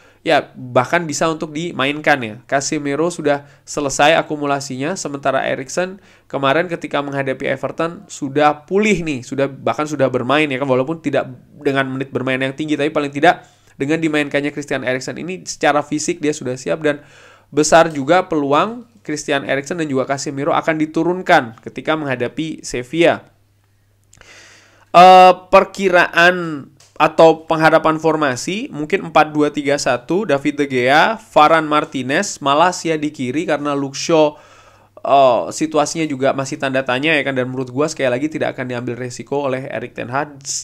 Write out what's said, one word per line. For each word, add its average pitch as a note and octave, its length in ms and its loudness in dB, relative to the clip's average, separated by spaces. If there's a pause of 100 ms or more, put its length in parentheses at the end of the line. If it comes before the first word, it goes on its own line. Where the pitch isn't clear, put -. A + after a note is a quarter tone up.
(200)
ya D3 320 0
bahkan C3 560 -2
bisa E3 240 -2
untuk D#3 240 -8
dimainkan D3+ 640 -2
ya. G#2+ 140 -8 (100)
Casemiro C#3+ 640 -2
sudah C#3+ 400 -2 (160)
selesai D3 560 0
akumulasinya, C#3+ 720 -4
sementara C#3 540 -4
Eriksen F3+ 540 -6 (260)
kemarin C#3+ 400 0
ketika D#3+ 320 -4
menghadapi C#3 480 -6
Everton C#3 580 -6
sudah D3 640 -2
pulih G3+ 320 2
nih, D3 240 -6
sudah C3+ 240 -2
bahkan C3+ 400 -6
sudah C3+ 240 0
bermain B2+ 320 0
ya C3+ 160 -4
kan, C#3 80 -2
walaupun C3 320 0
tidak C3+ 320 -4 (240)
dengan C3+ 320 0
menit C3+ 240 -8
bermain B2+ 260 -2
yang C3+ 140 -2
tinggi, D3+ 240 -2
tapi C#3+ 160 -2
paling D3 180 -2
tidak D#3 380 2 (320)
dengan D3 180 0
dimainkannya D3 540 -2
Christian C#3 320 -6
Eriksen B2+ 320 -4
ini E3+ 320 -12
secara D3 320 0
fisik D3+ 400 -6
dia D3 160 -2
sudah B2+ 240 -8
siap E3 240 -4
dan D3 160 -2 (480)
besar D#3+ 400 4
juga F3+ 400 0
peluang E3 560 0 (220)
Christian D3 420 -4
Eriksen C#3 320 -4
dan D#3 80 -2
juga C3 160 0
Casemiro C#3+ 480 -4
akan D#3 240 0
diturunkan D#3+ 880 0
ketika C#3+ 320 -4
menghadapi C#3 640 -6
Sevilla. B2+ 640 -2 (1600)
Eh, F#3 460 10 (180)
perkiraan F3 1160 2 (300)
atau D#3+ 460 4
pengharapan D#3 560 2
formasi D#3 720 -2
mungkin D3+ 400 -4
empat D#3 240 4
dua D3 160 0
tiga C#3+ 240 0
satu, C#3+ 480 -2
David C#3+ 400 0
De - 20 2
Gea, C#3 480 2
Varane, D#3 540 4
Martinez, D3 720 -2
Malacia D#3+ 560 2
di D3 160 -4
kiri C#3 340 -6
karena D3 300 -2
Luke C#3 180 -6
Shaw, D#3 400 2 (680)
eh, B2+ 380 6 (100)
situasinya D#3 560 -2
juga C3 240 0
masih C3+ 240 -6
tanda C3+ 320 -2
tanya C#3 240 0
ya D3 80 2
kan, C3+ 160 -4
dan B2+ 160 -2
menurut B2+ 160 -6
gua C3+ 180 -2
sekali C#3 220 -2
lagi C3+ 240 -2
tidak B2 240 -4
akan B2+ 160 -8
diambil A#2+ 240 -6
resiko B2+ 480 -6
oleh C3 240 -4
Erik B2 240 -10
ten A#2 160 -10
Hag. C#3 320 -6 (240)